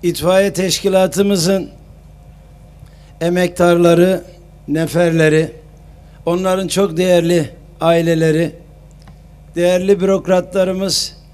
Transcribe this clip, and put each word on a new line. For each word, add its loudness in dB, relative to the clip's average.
İtfaiye 0
teşkilatımızın -2
emektarları, 2
neferleri, 0
onların -2
çok -2
değerli 2
aileleri, 0
değerli 2
bürokratlarımız -2